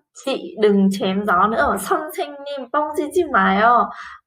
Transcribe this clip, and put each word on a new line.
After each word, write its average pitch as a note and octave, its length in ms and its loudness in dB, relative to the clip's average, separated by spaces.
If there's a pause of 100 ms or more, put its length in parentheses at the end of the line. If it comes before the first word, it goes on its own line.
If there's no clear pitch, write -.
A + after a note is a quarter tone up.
(240)
"Chị - 360 -6
đừng G3+ 300 4
chém G3 340 -2
gió F#3+ 220 2
nữa." A3+ 320 0
"선생님, C#4+ 920 -6
뻥치지 D4+ 580 -2
마요." G#3 600 4 (360)